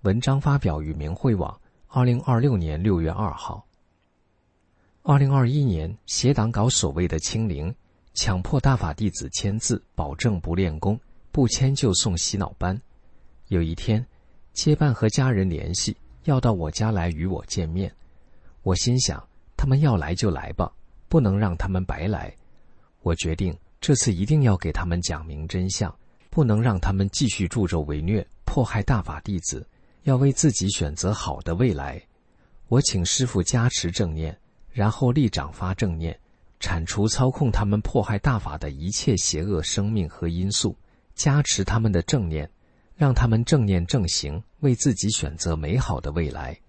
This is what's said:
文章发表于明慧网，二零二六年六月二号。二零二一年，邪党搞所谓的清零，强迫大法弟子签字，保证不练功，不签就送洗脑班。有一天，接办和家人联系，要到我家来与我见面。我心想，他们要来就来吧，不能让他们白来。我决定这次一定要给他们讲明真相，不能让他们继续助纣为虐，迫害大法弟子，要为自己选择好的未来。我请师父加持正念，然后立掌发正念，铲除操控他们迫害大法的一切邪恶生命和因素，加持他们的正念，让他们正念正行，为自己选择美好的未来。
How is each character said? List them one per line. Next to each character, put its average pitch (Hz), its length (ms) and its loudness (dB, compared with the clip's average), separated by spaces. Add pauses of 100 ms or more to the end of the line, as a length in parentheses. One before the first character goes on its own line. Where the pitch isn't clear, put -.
文 101 200 2
章 139 200 2
发 143 180 2
表 78 240 0
于 78 100 -6
明 78 220 -4
慧 120 180 2
网， 87 240 -2 (300)
二 127 180 2
零 123 180 2
二 120 180 2
六 131 160 2
年 80 260 -2
六 95 180 4
月 80 80 0
二 92 260 -4
号。 - 300 -12 (1400)
二 143 140 4
零 139 160 4
二 131 160 4
一 143 140 0
年， 87 340 -2 (100)
邪 - 280 0
党 113 160 2
搞 107 180 2
所 98 220 0
谓 85 160 0
的 80 140 -2
清 110 280 -4
零， 80 240 -4 (400)
强 92 300 0
迫 139 160 0
大 135 160 4
法 85 180 -2
弟 104 180 -2
子 - 200 -10
签 101 260 -2
字， 113 240 -2 (140)
保 71 180 -4
证 95 280 0
不 82 160 -2
练 87 200 0
功， 95 220 -2 (320)
不 135 160 2
签 131 260 2
就 123 220 2
送 87 240 0
洗 - 180 -4
脑 98 220 -4
班。 92 180 -2 (720)
有 90 160 0
一 82 140 -2
天， 113 280 0 (480)
接 - 220 2
办 147 180 2
和 110 160 2
家 131 220 2
人 95 180 2
联 76 240 -4
系， - 240 -4 (280)
要 135 160 2
到 123 120 4
我 85 160 -2
家 110 220 -2
来 87 200 0
与 80 160 -4
我 95 200 -4
见 85 220 -4
面。 87 260 -4 (680)
我 92 100 2
心 123 240 2
想， 82 260 -2 (320)
他 139 120 2
们 131 100 4
要 143 180 4
来 78 160 -2
就 95 200 0
来 71 220 -6
吧， - 180 -2 (360)
不 165 120 6
能 101 180 4
让 95 180 2
他 95 120 -2
们 92 160 0
白 80 240 -4
来。 92 260 -4 (680)
我 85 140 0
决 82 220 -2
定 92 200 -2 (240)
这 - 140 4
次 123 180 2
一 92 140 0
定 151 160 4
要 110 140 6
给 80 160 -4
他 85 120 0
们 85 160 -2
讲 78 240 -6
明 78 220 -10
真 90 240 -2
相， - 240 -4 (360)
不 160 120 2
能 107 180 4
让 113 200 2
他 95 120 0
们 98 180 0
继 135 180 0
续 98 180 -2
助 101 200 0
纣 82 160 0
为 73 200 -4
虐， 95 240 0 (180)
迫 - 200 0
害 107 180 -2
大 113 180 0
法 82 200 -8
弟 98 180 -4
子， 64 260 -8 (380)
要 135 140 2
为 139 160 4
自 147 180 4
己 95 180 0
选 78 240 -2
择 90 220 -2
好 69 280 -6
的 82 120 -4
未 113 180 2
来。 67 300 -8 (640)
我 120 140 4
请 92 240 0
师 127 200 0
父 107 160 -2
加 117 280 2
持 - 200 -2
正 85 240 -2
念， 78 240 -6 (360)
然 107 180 2
后 123 220 0
立 131 160 4
掌 73 240 -6
发 92 200 -6
正 92 240 -2
念， 80 220 -6 (400)
铲 85 260 -4
除 98 220 -2
操 123 240 2
控 127 220 0
他 104 120 2
们 104 180 2
迫 - 200 0
害 101 160 -2
大 127 220 0
法 76 180 -8
的 76 120 -8
一 73 200 -8
切 - 260 0
邪 78 260 -2
恶 90 200 -2
生 101 300 -2
命 95 160 0
和 - 180 -8
因 90 240 -2
素， - 260 -2 (380)
加 147 260 2
持 - 220 0
他 101 160 0
们 110 140 2
的 87 100 2
正 104 260 0
念， 78 220 -4 (460)
让 135 180 4
他 120 140 4
们 113 160 4
正 135 200 4
念 92 220 2
正 104 220 0
行， 73 340 -6 (160)
为 135 160 2
自 131 180 0
己 - 180 -2
选 76 260 -4
择 82 180 -2
美 78 240 -2
好 85 220 -2
的 73 100 -8
未 78 180 -2
来。 65 300 -10 (100)